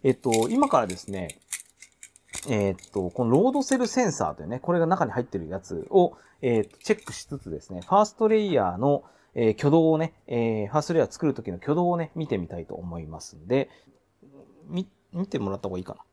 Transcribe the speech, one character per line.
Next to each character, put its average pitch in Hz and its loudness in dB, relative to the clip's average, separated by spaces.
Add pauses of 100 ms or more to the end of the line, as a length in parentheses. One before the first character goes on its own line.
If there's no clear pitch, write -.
え 135 4
っ 127 2
と、 123 -2 (180)
今 269 4
か 139 4
ら 110 0
で 90 -6
す - -14
ね、 92 -6 (1200)
え 101 0
ー - -4
っ - -20
と、 92 -2
こ 123 -2
の 117 2
ロ 190 6
ー 254 -2
ド 285 0
セ 269 0
ル 240 0
セ 254 0
ン 175 2
サ - -2
ー - -10
と - -16
い 76 -12
う - -10
ね、 123 -6
こ 175 -2
れ 175 2
が 165 4
中 170 2
に 117 -6
入 135 -4
っ - -6
て - -8
る 80 -8
や 92 -8
つ - -8
を、 - 6 (240)
え 117 2
ー 101 -2
っ - -
と、 - -20
チ - -2
ェ - 0
ッ - -20
ク - -12
し - -14
つ 139 -10
つ - -14
で 78 -8
す - -16
ね、 87 -10
フ - -16
ァ 196 6
ー 214 6
ス - -16
ト 220 0
レ 220 4
イ 190 0
ヤ 98 2
ー 92 -8
の、 139 2 (300)
え 117 4
ー、 - 4
挙 143 2
動 160 6
を 156 4
ね、 160 -2 (140)
え 113 0
ー、 - -10
フ 107 -10
ァ 151 2
ー - 0
ス - -10
ト 175 -4
レ 165 4
イ - 4
ヤ 110 2
ー - -12
作 - -6
る 135 2
時 - -8
の 87 -8
挙 135 -2
動 175 2
を 175 0
ね、 165 -6
見 160 -6
て 110 -2
み 85 -4
た 87 -10
い 80 -10
と - -12
思 85 -10
い 80 -12
ま 78 -12
す - -18
ん 78 -20
で、 135 0 (1000)
み-、 175 -6 (260)
見 180 -6
て - -4
も 98 -2
ら - -4
っ - -10
た 101 -6
方 92 -4
が 90 -6
い - -8
い - -10
か - -12
な。 - -20